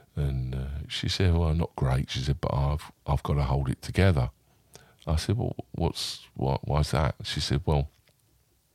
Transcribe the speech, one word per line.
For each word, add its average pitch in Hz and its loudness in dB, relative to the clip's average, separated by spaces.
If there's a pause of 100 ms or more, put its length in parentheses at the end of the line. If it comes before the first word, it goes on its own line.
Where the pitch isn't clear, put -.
(180)
And, 65 -2
uh, 69 -6
she - -4
said, 92 4
"Well, 82 4
not 82 -2
great." 65 0
She - -6
said, 69 -2
"But - -2
I've, 69 0 (140)
I've 71 0
gotta 71 0
hold 65 0
it - -4
together." 85 2 (760)
I 80 0
said, 107 0
"Well, - -4 (160)
what's, - -4
what, - -2
why's 73 0
that?" 71 0
She - -6
said, 73 0
"Well, 73 2 (840)